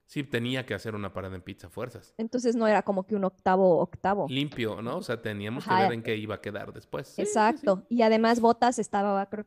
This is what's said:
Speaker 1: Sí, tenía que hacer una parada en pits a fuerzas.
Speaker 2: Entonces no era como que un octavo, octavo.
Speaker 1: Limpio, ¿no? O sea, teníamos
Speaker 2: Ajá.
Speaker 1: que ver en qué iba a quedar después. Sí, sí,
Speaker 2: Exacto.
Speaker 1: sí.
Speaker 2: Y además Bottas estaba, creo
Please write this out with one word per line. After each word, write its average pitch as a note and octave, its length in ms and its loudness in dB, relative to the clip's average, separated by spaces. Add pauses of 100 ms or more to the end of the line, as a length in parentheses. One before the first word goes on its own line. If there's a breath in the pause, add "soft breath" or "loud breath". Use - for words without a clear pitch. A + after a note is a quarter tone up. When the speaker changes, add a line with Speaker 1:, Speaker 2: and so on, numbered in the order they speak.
Speaker 1:
Sí, D3 160 -6
tenía B2 420 -2
que A2 80 -4
hacer G#2+ 220 -6
una G2+ 180 -8
parada F#2+ 220 -8
en F#2 80 -12
pits - 220 -14
a F2+ 40 -16
fuerzas. A2 480 -12
Speaker 2:
Entonces A#3 380 -2
no A3+ 120 2
era G3+ 140 4
como F#3+ 240 -2
que G#3+ 100 -4
un G3 100 0
octavo, F#3 540 4
octavo. F#3 480 -2
Speaker 1:
Limpio, B2+ 540 -4
¿no? B2 160 -6
O G3+ 60 -8
sea, A#2 180 -6
teníamos G#2+ 460 -6
Speaker 2:
Ajá. F#3 100 4
Speaker 1:
que F#3+ 60 4
ver F#3 100 2
en A#2 80 -6
qué A2+ 160 -2
iba G#2+ 180 -6
a - 60 -12
quedar G#2 320 -10
después. - 360 -10
Sí, - 80 -20
sí, F#3+ 40 -4
Speaker 2:
Exacto. G#3+ 640 2
Speaker 1:
sí. A#3+ 100 -2
Speaker 2:
Y A#3 40 4
además A3+ 400 4
Bottas A#3+ 380 4
estaba, G3+ 500 0
creo G#3 180 -8